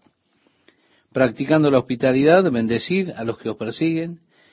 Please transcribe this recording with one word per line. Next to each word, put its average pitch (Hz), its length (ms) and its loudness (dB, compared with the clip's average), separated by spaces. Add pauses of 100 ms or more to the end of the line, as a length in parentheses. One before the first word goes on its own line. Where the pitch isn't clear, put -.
(1120)
Practicando 135 580 0
la 135 80 4
hospitalidad, 135 720 2
bendecid 120 600 -2
a 113 120 -10
los 113 140 -6
que 113 120 -8
os 104 80 -6
persiguen, 165 640 -4 (320)